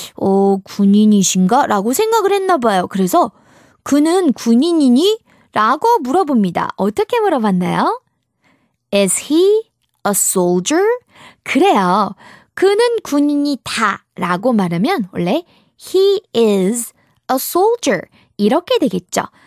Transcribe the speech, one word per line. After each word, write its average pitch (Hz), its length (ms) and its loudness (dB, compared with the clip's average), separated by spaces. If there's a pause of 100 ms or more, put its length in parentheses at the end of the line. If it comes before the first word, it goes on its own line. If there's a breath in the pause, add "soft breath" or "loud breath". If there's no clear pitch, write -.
(180 loud breath)
"어, 196 460 2
군인이신가?" 202 1040 2
라고 208 280 -2
생각을 440 400 0
했나 381 240 0
봐요. 202 300 0
그래서 196 440 0 (520 soft breath)
"그는 320 500 2
군인이니?" 294 840 2 (340 soft breath)
라고 247 340 0 (120)
물어봅니다. 254 800 0
어떻게 359 420 -2
물어봤나요? 220 800 0 (920)
"Is 196 380 0
he 392 320 2 (420)
a 202 60 -2
soldier?" 185 720 0 (580 loud breath)
그래요. 208 720 0 (380 loud breath)
"그는 427 500 0
군인이다." 285 1000 -2 (100)
라고 180 380 -2
말하면 196 600 -2
원래 202 300 -2 (360 soft breath)
"He 381 420 0 (140)
is 220 580 0 (380)
a 262 40 0
soldier." 349 640 -2 (360 soft breath)
이렇게 311 400 0
되겠죠. 190 460 -2 (240 soft breath)